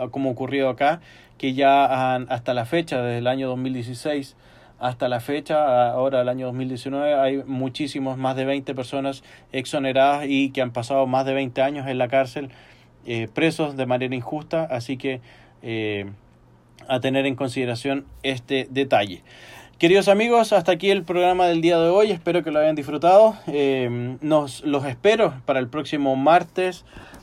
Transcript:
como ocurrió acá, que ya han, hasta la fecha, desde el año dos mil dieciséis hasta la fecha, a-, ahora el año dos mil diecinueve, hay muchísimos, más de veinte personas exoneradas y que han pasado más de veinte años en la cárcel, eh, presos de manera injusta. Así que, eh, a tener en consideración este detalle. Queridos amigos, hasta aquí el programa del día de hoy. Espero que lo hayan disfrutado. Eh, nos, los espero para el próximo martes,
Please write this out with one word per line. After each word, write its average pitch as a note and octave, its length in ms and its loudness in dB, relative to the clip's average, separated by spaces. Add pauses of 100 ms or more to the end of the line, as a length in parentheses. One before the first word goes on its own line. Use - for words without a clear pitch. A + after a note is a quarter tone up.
(120)
como C3+ 180 -4
ocurrió C3 400 -2
acá, C#3+ 320 0 (380)
que C3+ 140 -4
ya C3+ 600 4
han, B2+ 160 -4
hasta B2 240 -2
la A#2 120 -2
fecha, E3 360 -2
desde A#2+ 180 -2
el A#2+ 80 -4
año C3 200 0
dos B2+ 100 -4
mil C3 160 -4
dieciséis B2+ 600 -6 (440)
hasta B2+ 300 -4
la B2 100 -2
fecha, D3+ 440 -2
a-, B2 300 4
ahora C3 280 0
el B2 80 0
año C3 160 -4
dos B2 100 -6
mil C3 120 -6
diecinueve, C#3 480 -2
hay C3+ 280 2
muchísimos, C3 760 -6
más C3 160 -2
de C3 100 -2
veinte C#3 300 -4
personas C3+ 480 -6 (280)
exoneradas C3+ 760 0
y C3+ 240 0
que C3+ 100 -4
han B2 100 -4
pasado B2+ 360 0
más C3 180 0
de C3+ 80 -2
veinte C3+ 300 -2
años C#3 240 -4
en C3 100 -4
la B2+ 100 0
cárcel, C3+ 440 -2 (560)
eh, A#2 260 -6
presos D#3 420 -2
de B2+ 120 -4
manera B2+ 260 -2
injusta. D3+ 520 -6
Así B2+ 320 -8
que, C3 240 -6 (420)
eh, G#2+ 420 -6 (840)
a C3 120 -2
tener C3+ 260 0
en C3+ 100 -2
consideración C3 680 -4 (160)
este C3 480 -4
detalle. B2+ 540 0 (540)
Queridos F#3+ 300 4
amigos, A3 460 4
hasta F#3 180 4
aquí F3+ 180 0
el G3 140 2
programa F3+ 440 2
del E3+ 140 2
día E3+ 180 4
de E3 100 4
hoy. G#3 220 4
Espero E3+ 320 -2
que D#3+ 80 -6
lo D3+ 80 2
hayan D#3 160 4
disfrutado. E3+ 600 6 (120)
Eh, C3 760 -2
nos, D3 420 0
los C#3+ 220 -2
espero F#3+ 480 2 (120)
para C3 140 0
el B2 80 -2
próximo C#3 480 -2
martes, F3+ 720 2 (380)